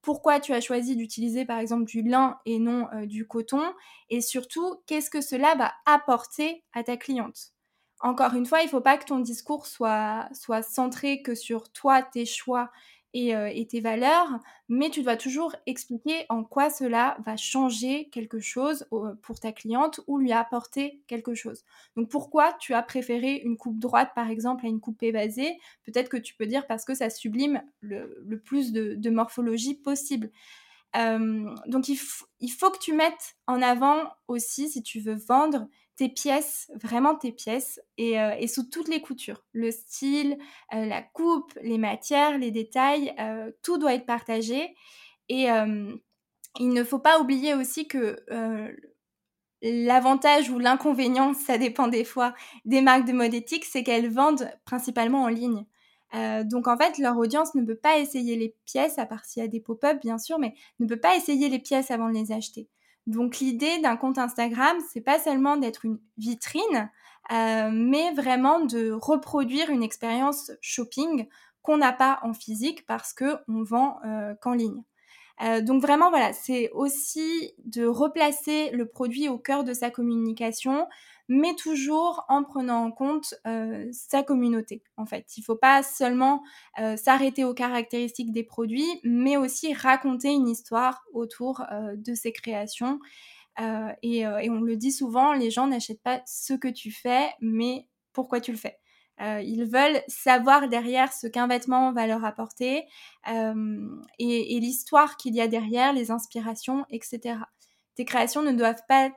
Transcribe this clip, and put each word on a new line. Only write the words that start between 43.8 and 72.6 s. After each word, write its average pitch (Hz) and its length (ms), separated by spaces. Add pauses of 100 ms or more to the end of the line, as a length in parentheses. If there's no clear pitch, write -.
être 254 140
partagé. 233 680 (540)
Et, 254 220
euh, 214 420 (640)
il 247 100
ne 240 140
faut 247 140
pas 311 220
oublier 277 340
aussi 294 340
que, 240 440
euh, 220 400 (880)
l'avantage 254 880
ou 247 80
l'inconvénient, 262 760
ça 254 240
dépend 247 280
des 233 160
fois, 247 300 (320)
des 262 160
marques 262 240
de 247 80
mode 240 220
éthique, 277 300
c'est 254 180
qu'elles 233 260
vendent 262 400 (160)
principalement 247 560
en 247 60
ligne. 226 400 (480)
Euh, 220 280
donc 233 240
en 240 100
fait, 311 200
leur 240 220
audience 285 340
ne 262 100
peut 226 120
pas 302 240
essayer 254 360
les 226 200 (100)
pièces, 302 320
à 233 80
part 220 200
s'il - 180
y - 20
a - 20
des 226 120
pop-up 285 420
bien 226 160
sûr, 311 220
mais 240 160 (240)
ne 233 80
peut 233 120
pas 359 160
essayer 285 340
les 262 100
pièces 269 320
avant 226 180
de 226 60
les 220 160
acheter. 220 360 (380)
Donc 233 340
l'idée 269 400
d'un 247 180
compte 262 200
Instagram, 247 600 (120)
c'est 233 120
pas 277 180
seulement 285 380
d'être 233 260
une 220 160 (180)
vitrine, 233 720 (440)
euh, 220 360
mais 269 440
vraiment 269 480
de 233 300
reproduire 285 800
une 240 120
expérience 247 680 (100)
shopping 262 680 (360)
qu'on 302 120
n'a 277 160
pas 262 320
en 233 100
physique 226 520